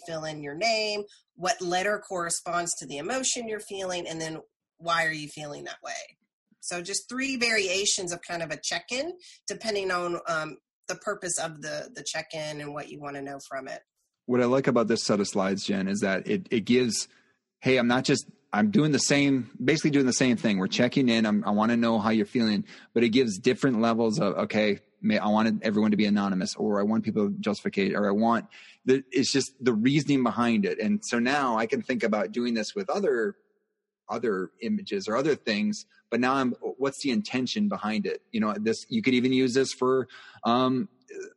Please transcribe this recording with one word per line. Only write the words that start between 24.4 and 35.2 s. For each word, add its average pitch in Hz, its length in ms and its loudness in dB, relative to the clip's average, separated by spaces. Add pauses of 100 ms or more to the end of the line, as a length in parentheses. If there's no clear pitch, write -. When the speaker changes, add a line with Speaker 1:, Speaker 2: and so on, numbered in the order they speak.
Speaker 2:
may-, 107 160 2
I 98 100 0
want 107 340 2
everyone 107 300 2
to 104 60 2
be 107 80 4
anonymous," 101 500 0
or, 104 240 0
"I 101 40 2
want 110 200 0
people 104 280 0
to 98 100 -6
justify," 101 520 -2
or, 101 140 0
"I 98 40 2
want," 113 360 2 (380)
the, 135 260 2
it's 131 220 0
just 135 280 -2
the 127 120 4
reasoning 139 500 2
behind 113 420 2
it. 90 140 -2
And 104 240 0
so 120 160 -2
now 127 380 2
I 113 80 0
can 120 160 -2
think 120 200 -4
about 104 300 0
doing 120 220 -2
this 110 200 -2
with 98 160 -4
other, 135 460 0 (720)
other 104 440 -2 (100)
images 104 480 -2
or 110 80 0
other 139 180 2